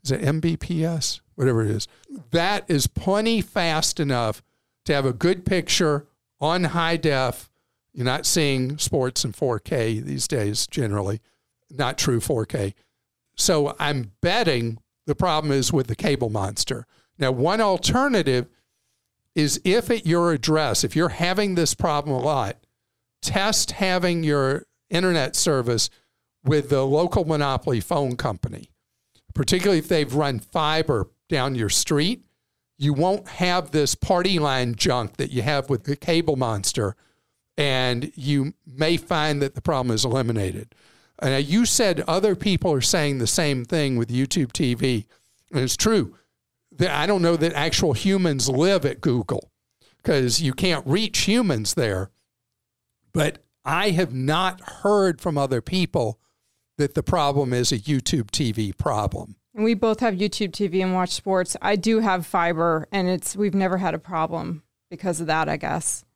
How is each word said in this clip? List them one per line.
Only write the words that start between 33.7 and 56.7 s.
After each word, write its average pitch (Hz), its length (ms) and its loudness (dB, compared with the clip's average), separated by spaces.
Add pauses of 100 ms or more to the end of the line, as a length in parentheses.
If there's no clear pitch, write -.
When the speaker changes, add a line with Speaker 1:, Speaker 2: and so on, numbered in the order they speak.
Speaker 1:
this 147 240 2
party 180 440 2
line 131 360 0
junk 123 420 -2
that 135 140 -4
you 123 100 -2
have 139 280 -2
with 127 140 0
the 143 120 -4
cable 165 400 0
monster, 110 600 -2 (600)
and 127 580 0
you 143 380 0 (120)
may 156 320 0
find 151 440 0
that 135 140 -2
the - 60 -8
problem 131 320 0
is 110 100 0
eliminated. 113 680 -2 (480)
And, 131 120 0
uh, 135 40 0
you 160 280 2
said 185 420 2
other 190 280 2
people 185 360 0
are 135 100 2
saying 147 360 2
the 113 100 0
same 143 380 0
thing 139 320 0
with 117 120 0
YouTube 131 440 0
T 127 200 0
V, 120 320 0 (460)
and 143 100 0
it's 127 160 -2
true. 214 380 0 (560)
That 180 200 0
I 147 140 0
don't 196 160 2
know 170 140 4
that 165 180 2
actual 151 380 0
humans 160 560 2
live 151 380 2
at - 160 -2
Google, - 500 -2 (500)
'cause 127 380 2
you 139 140 0
can't 170 340 0
reach 190 320 0
humans 190 540 2
there. 101 380 -2 (1000)
But 156 320 -2 (220)
I 175 240 0
have 170 240 0
not 165 480 0
heard 196 580 2
from 156 180 -2
other 131 240 0
people 160 580 -2 (580)